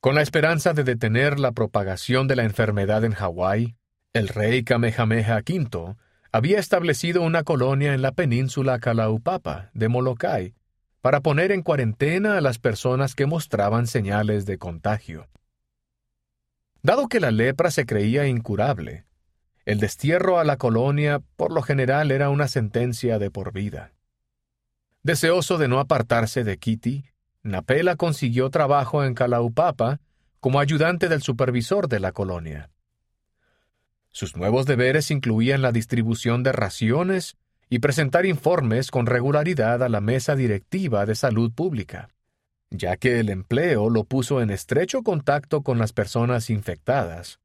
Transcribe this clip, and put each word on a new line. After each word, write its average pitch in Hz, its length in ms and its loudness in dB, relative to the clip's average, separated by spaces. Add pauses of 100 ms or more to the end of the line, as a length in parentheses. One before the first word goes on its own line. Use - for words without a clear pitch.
Con 135 160 2
la 151 60 4
esperanza 160 500 2
de 151 100 0
detener 123 560 0
la 131 140 0
propagación 107 720 -2
de 135 80 2
la 123 80 0
enfermedad 107 600 0
en 113 80 0
Hawái, 98 640 -2 (360)
el 110 140 0
rey 113 380 0
Kamehameha 113 800 0
quinto 113 540 -6 (360)
había 151 260 2
establecido 170 640 0
una 165 220 2
colonia 139 500 2
en 131 80 0
la 135 80 2
península 127 680 0
Kalaupapa 110 920 -2
de 110 160 -2
Molokai 120 680 -2 (460)
para 135 200 2
poner 160 320 2
en 190 80 0
cuarentena 160 760 0
a - 20 2
las 127 180 0
personas 127 560 0
que 139 120 0
mostraban 120 600 0
señales 104 600 0
de 98 100 -4
contagio. 85 720 -6 (1500)
Dado 233 260 2
que 233 120 0
la 139 100 0
lepra 135 400 0
se 143 140 -2
creía 117 420 0
incurable, 110 800 -2 (640)
el 104 140 -2
destierro 175 580 2
a 160 60 4
la 147 120 2
colonia 139 640 0 (160)
por 165 160 -2
lo 160 80 2
general 139 500 0
era 139 200 2
una 139 180 0
sentencia 117 680 -2
de 101 120 -2
por 98 220 -8
vida. 98 400 -8 (1120)
Deseoso 165 560 2
de 143 100 2
no 123 100 2
apartarse 123 640 0
de 101 160 -2
Kitty, 120 460 -4 (380)
Napela 139 540 0
consiguió 131 520 0
trabajo 143 560 2
en 131 80 0
Kalaupapa 123 880 0 (400)
como 135 180 2
ayudante 160 520 2
del 151 120 2
supervisor 127 680 0
de 110 120 -2
la 92 120 -2
colonia. 80 580 -8 (1400)
Sus - 260 -10
nuevos 110 280 0
deberes 131 460 2
incluían 131 500 2
la 131 120 2
distribución 117 720 0
de 135 100 0
raciones 156 840 -2 (340)
y 123 80 0
presentar 147 480 2
informes 147 640 0
con 120 160 0
regularidad 123 760 0
a 127 60 0
la 107 140 0
mesa 127 340 0
directiva 117 720 0
de 110 80 0
salud 113 380 0
pública, 117 580 -6 (600)
ya 92 280 -4
que 123 200 0
el 110 120 0
empleo 113 580 0
lo 110 160 2
puso 131 380 0
en 107 80 0
estrecho 165 520 -2
contacto 143 600 0
con 123 160 0
las 110 140 0
personas 117 580 -2
infectadas. 92 960 -4